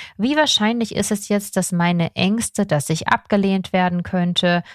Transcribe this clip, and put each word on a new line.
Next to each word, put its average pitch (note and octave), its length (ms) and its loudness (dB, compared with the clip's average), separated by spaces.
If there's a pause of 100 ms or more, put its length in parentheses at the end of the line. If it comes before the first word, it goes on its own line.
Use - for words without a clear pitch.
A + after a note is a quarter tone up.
(180)
wie C4 200 0
wahrscheinlich A#3 580 0
ist - 160 -2
es G3+ 160 -4
jetzt, G3+ 300 -2
dass F3+ 140 -2
meine E3+ 440 0
Ängste, G#3 500 0
dass D3+ 240 -2
ich D#3+ 200 -2
abgelehnt G3 640 0
werden F3+ 300 0
könnte, F3 600 0 (120)